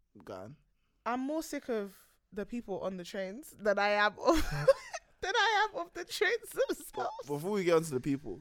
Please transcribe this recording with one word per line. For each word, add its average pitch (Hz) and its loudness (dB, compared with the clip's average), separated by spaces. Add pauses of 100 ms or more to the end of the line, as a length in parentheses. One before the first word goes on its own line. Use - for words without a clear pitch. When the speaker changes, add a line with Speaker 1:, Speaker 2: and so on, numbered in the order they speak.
(240)
Speaker 1:
Go 104 -12
on. 104 -14 (480)
Speaker 2:
I'm 240 -2
more 302 -4
sick 294 -8
of 208 -4 (400)
the 196 -6
people 233 -6
on 190 -4
the 175 -10
trains 196 -8
than 202 2
I 202 4
am 208 4 (120)
of, 330 6 (140)
<laughs> - 2
than 370 -4
I 427 4
am 330 -6
of 339 -10
the 349 -8
trains 427 0 (200)
themselves. - -6
Speaker 1:
Before 147 -4
we 202 2
get 170 6
onto 160 4
the 127 0
people, 143 -2